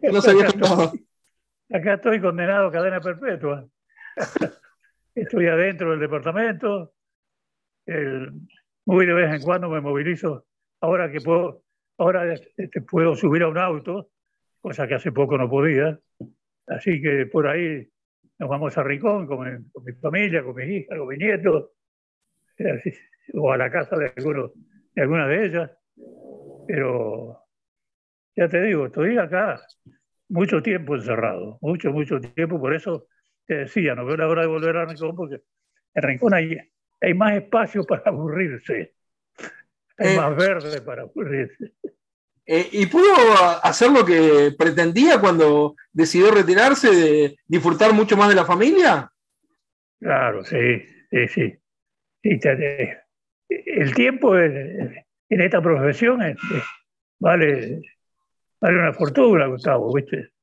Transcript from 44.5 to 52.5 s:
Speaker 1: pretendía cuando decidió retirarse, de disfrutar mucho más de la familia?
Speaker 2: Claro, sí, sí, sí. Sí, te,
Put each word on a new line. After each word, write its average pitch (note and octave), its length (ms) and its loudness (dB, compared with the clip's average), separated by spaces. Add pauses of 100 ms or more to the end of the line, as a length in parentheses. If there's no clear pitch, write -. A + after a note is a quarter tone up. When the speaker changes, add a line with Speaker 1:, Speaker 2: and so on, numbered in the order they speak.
Speaker 1:
pretendía E3+ 640 4
cuando D3+ 540 4 (180)
decidió F3 380 4
retirarse, G#3+ 600 4
de D3+ 460 4 (100)
disfrutar E3+ 460 4
mucho G#3+ 240 4
más G#3 120 6
de G3+ 80 6
la F3 80 4
familia? G#3+ 680 4 (880)
Speaker 2:
Claro, B2 460 -2
sí, B2 360 -2 (300)
sí, A#2+ 180 0
sí. A#2 300 -4 (640)
Sí, G3+ 160 0
te, C3+ 180 0